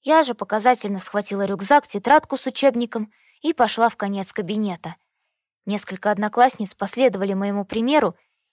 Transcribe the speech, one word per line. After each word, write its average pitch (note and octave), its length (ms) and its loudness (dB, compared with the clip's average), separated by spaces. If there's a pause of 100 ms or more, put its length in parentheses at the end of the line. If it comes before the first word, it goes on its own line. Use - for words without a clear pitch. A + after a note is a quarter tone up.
Я D#4 200 4
же B3 120 -4
показательно G#3+ 640 0
схватила G3+ 460 -4
рюкзак, G3 420 2
тетрадку C4+ 500 0
с - 100 -12
учебником A#3+ 680 0 (300)
и D#4+ 100 0
пошла A#3 360 2
в - 80 -4
конец G3+ 360 -6
кабинета. F#3+ 640 -4 (680)
Несколько G3+ 460 -4
одноклассниц G#3+ 640 0
последовали G3 600 0
моему G3+ 300 -4
примеру, A#3 520 0 (360)